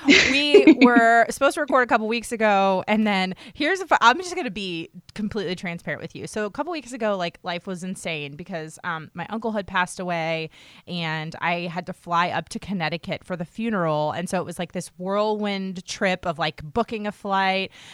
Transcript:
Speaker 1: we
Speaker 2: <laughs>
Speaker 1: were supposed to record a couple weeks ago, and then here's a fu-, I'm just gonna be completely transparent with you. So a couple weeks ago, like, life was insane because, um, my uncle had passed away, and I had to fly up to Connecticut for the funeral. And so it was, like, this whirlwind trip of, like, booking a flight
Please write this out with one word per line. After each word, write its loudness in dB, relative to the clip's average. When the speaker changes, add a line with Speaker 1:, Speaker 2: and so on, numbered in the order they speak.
Speaker 1:
we 8
Speaker 2:
<laughs> 4
Speaker 1:
were 8
supposed 2
to -2
record 4
a -4
couple 2
weeks -4
ago, 2
and 2
then 0
here's 0
a -8
fu-, 2
I'm 6
just -6
gonna -4
be -6
completely -4
transparent -8
with -12
you. -10
So -4
a -6
couple -6
weeks -8
ago, -2
like, -4
life -8
was -8
insane -8
because, -10
um, -6
my -10
uncle -6
had -4
passed 0
away, -2
and -4
I -2
had -8
to -10
fly 0
up -4
to -8
Connecticut -4
for -8
the -6
funeral. -2
And -6
so -2
it -4
was, -12
like, -6
this -8
whirlwind -2
trip -2
of, -4
like, -4
booking -4
a -6
flight -2